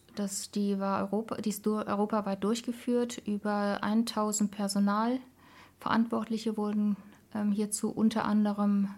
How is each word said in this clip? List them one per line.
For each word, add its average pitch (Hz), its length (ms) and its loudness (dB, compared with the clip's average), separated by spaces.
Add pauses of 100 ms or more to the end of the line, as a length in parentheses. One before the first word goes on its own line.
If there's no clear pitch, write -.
(140)
das, 196 360 -6
die 202 280 0
war 196 220 0
Europa, 202 360 -2
die 220 120 -4
ist 196 180 -4
du-, 214 100 2
europaweit 208 680 -2
durchgeführt. 240 840 -2
Über 208 560 0
eintausend 214 680 0
Personalverantwortliche 220 2000 0
wurden, 208 380 2 (380)
ähm, 208 180 0
hierzu 208 380 -2
unter 220 340 2
anderem 208 720 2